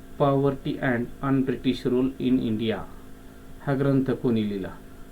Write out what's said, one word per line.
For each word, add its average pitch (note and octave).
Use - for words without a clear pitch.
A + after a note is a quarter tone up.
Poverty C#3
and B2
Unbritish B2+
Rule B2+
in B2+
India A2
हा C#3+
ग्रंथ C#3
कोणी A2+
लिहिला? F#2+